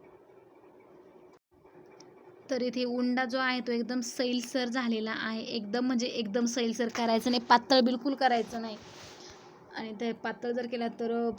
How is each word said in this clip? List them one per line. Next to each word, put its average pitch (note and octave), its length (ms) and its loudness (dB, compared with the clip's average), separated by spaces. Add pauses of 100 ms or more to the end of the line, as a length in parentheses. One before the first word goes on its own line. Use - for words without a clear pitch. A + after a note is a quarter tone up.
(2500)
तर B3+ 120 -2
इथे B3 240 -2
उंडा B3 380 0
जो B3+ 140 -2
आहे B3+ 220 0
तो A#3+ 120 -2
एकदम A#3+ 300 0
सैलसर B3 680 -2
झालेला A3+ 440 -2
आहे, A3 300 -4
एकदम A#3 440 -2
म्हणजे B3 220 2
एकदम A#3 400 0
सैलसर A#3 480 0
करायचं A3+ 340 2
नाही, A#3+ 180 2
पातळ B3 320 8
बिलकुल B3+ 360 2
करायचं A#3+ 460 2
नाही. A3 140 -8 (1000)
आणि A3 240 -8
ते A#3 140 0
पातळ A3+ 380 -4
जर A#3+ 140 -2
केला A#3 200 -2 (140)
तर A#3 120 0 (260)